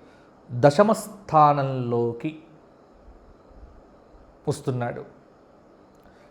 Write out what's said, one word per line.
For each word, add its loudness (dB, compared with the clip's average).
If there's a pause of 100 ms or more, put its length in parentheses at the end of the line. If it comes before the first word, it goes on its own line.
(520)
దశమ 4
స్థానంలోకి 0 (2000)
వస్తున్నాడు. -8 (1160)